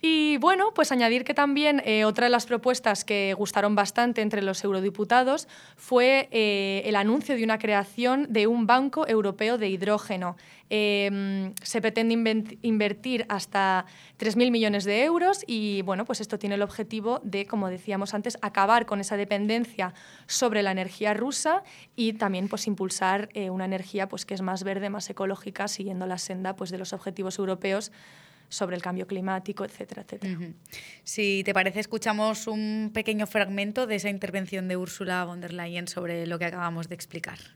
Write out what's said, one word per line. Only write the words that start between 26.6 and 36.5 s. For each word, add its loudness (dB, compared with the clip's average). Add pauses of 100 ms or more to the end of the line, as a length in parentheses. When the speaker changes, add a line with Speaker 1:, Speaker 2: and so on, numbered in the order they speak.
Speaker 1:
de -8
los -10
objetivos -8
europeos -2 (600)
sobre -4
el -6
cambio -6
climático, -4
etcétera, -12
etcétera. -8
Speaker 2:
Ujú. -10 (500)
Si 0
te 0
parece, 2
escuchamos -2
un -4
pequeño -2
fragmento -2
de -2
esa -2
intervención -6
de -2
Ursula -4
von -10
der -12
Leyen -8
sobre -6
lo -4
que -2
acabamos -4